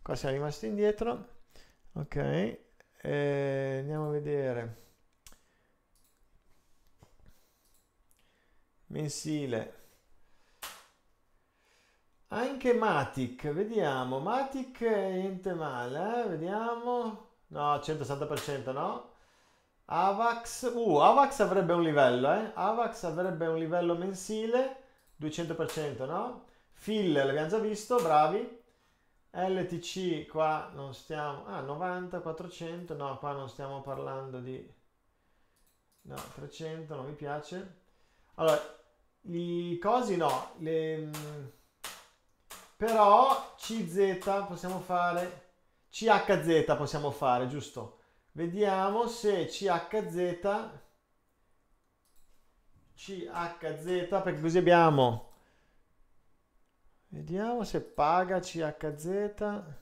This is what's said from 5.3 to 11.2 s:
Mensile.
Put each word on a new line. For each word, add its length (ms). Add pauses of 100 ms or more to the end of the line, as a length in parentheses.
Mensile. 960 (2500)